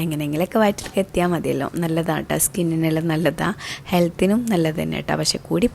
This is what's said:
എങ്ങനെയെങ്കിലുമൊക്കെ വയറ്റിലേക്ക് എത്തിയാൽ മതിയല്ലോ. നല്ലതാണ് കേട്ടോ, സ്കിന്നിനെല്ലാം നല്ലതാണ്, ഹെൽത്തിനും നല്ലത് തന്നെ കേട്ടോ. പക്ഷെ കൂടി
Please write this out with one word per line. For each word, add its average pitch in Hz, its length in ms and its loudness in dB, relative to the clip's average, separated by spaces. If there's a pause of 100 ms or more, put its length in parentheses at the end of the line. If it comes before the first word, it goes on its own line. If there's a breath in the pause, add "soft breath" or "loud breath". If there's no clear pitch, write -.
എങ്ങനെയെങ്കിലുമൊക്കെ 151 640 -2
വയറ്റിലേക്ക് 202 400 0
എത്തിയാൽ 180 300 0
മതിയല്ലോ. 135 340 0 (160)
നല്ലതാണ് 160 420 0
കേട്ടോ, 151 100 -2 (100)
സ്കിന്നിനെല്ലാം 160 680 0
നല്ലതാണ്, 165 440 0 (360 loud breath)
ഹെൽത്തിനും 185 500 2 (100)
നല്ലത് 160 300 2
തന്നെ 160 180 -4
കേട്ടോ. 147 220 -2
പക്ഷെ - 160 0 (100)
കൂടി 170 280 2